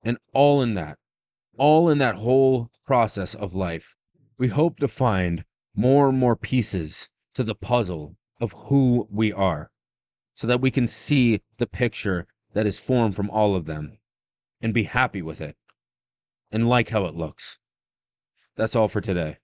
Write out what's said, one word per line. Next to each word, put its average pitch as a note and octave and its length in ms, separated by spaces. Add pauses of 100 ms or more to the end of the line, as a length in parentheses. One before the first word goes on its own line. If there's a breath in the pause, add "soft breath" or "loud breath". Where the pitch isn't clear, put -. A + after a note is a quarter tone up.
And A#2 140 (160)
all C#3+ 280
in A#2 120
that, D2+ 240 (600)
all D#3 320
in D3 100
that A#2 160
whole B2+ 560 (120)
process A2 500
of F#2 220
life, E2+ 400 (420)
we B2 100
hope D#3 320
to C#3 80
find F#2 580 (300)
more C3+ 340
and C3 80
more B2 180
pieces F#2 720 (260)
to - 80
the G#2+ 120
puzzle F2+ 640 (220)
of A#2 140
who B2+ 580
we G#2 200
are, F2+ 400 (640)
so - 140
that B2 140
we C3 100
can A#2+ 160
see B2 540 (160)
the A#2+ 100
picture G2 600 (280)
that G#2+ 100
is G2+ 140
formed A#2 360
from G#2 140
all G#2 260
of E2+ 100
them, D2+ 340 (600)
and A2+ 120
be G#2+ 100
happy A#2+ 380
with D#2 200
it, D2 140 (960)
and A2+ 160
like A#2+ 220
how G#2+ 160
it D#2+ 80
looks. - 460 (960)
That's A2+ 200
all A2 120
for G2+ 140
today. E2+ 420